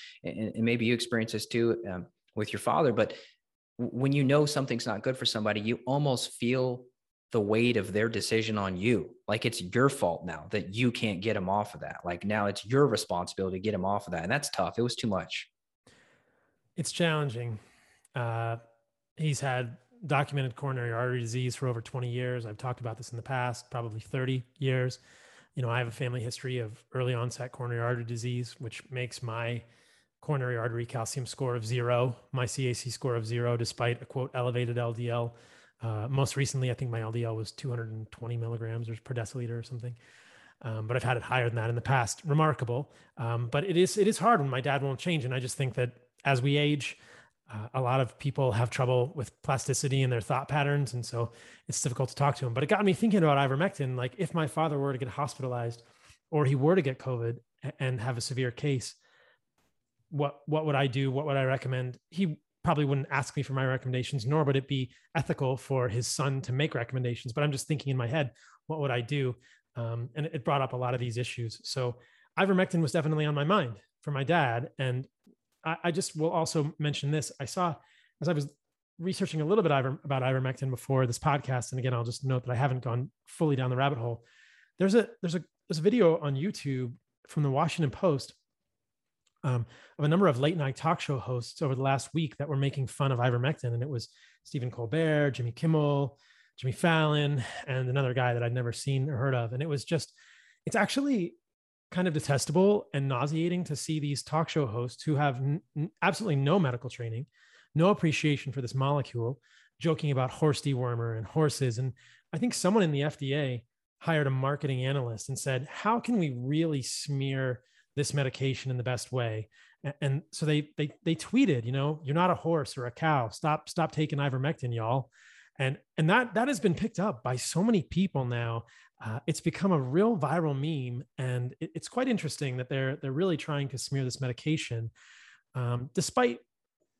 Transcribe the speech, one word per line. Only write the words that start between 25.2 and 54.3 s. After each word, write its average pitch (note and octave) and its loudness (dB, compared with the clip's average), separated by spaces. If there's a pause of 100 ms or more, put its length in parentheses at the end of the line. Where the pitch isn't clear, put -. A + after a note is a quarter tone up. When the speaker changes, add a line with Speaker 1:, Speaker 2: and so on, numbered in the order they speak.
Speaker 2:
You C3 -4
know, A#2 -2
I A#2+ 0
have B2 0
a A2+ -6
family B2 -4
history B2 -6
of A2 -8 (120)
early B2+ 0
onset B2 -4
coronary A#2+ -4
artery A#2+ 0
disease, A#2+ -6
which A#2 -10 (100)
makes B2 -8
my A#2 -4 (600)
coronary B2+ -2
artery A#2 -2
calcium A#2 -6
score B2 -4
of A2+ -4
zero, A#2+ 2 (160)
my B2+ -2
C B2+ -2
A A#2+ -2
C - -8
score A#2+ -2
of A2 -2
zero, A#2+ 0
despite A#2+ -2
a, A#2+ -16
quote, C3 -6
"elevated" B2 0
L A#2 -2
D A#2+ -4
L. A#2 -2 (460)
Uh, A2 -4
most C3+ 2
recently, C3 0
I - 0
think B2 -6
my A2+ -4
L A2 -6
D A#2 -2
L A2+ -2
was A2 -6
two - -8
hundred A#2 -6
and A2 -10
twenty A#2 -8
milligrams A2+ -4
or A2+ -6
per - -6
deciliter A#2 -6
or A2+ -8
something. A#2+ -10 (640)
Um, A2 -6
but A#2+ 2
I've B2 -2
had B2 2
it A2 -6
higher B2 2
than A2 -2
that A2+ 0
in A#2 0
the A#2+ -2
past. B2+ 2
Remarkable. C#3+ 2 (260)
Um, A#2 -2
but C#3+ 0
it F3+ 0
is, F3+ 4
it G3+ 6
is A3 4
hard G#3 6
when C#3 0
my C3 -2
dad C#3 2
won't C3+ -2
change. E3 0
And B2+ -2
I C3 0
just B2 -4
think B2+ -2
that B2 0 (320)
as C3+ 4
we C#3 4
age, D3 0 (540)
uh, A2 -10
a C3 -2
lot C3 2
of - -4
people C3 0
have A#2 2
trouble B2+ 2
with - -10
plasticity C3+ 0
in B2+ 4
their A#2+ 0
thought C3+ -2
patterns. C#3+ 0
And B2 -6
so A#2 -4 (380)
it's - -4
difficult B2 -2
to - -14
talk C#3+ 4
to C3 -6
him. A#2 -2
But C3 0
it C#3+ 0
got G#3 4
me G3 6
thinking G#3 4
about C#3+ 8
ivermectin. C#3 0
Like, B2 -4
if D#3+ -2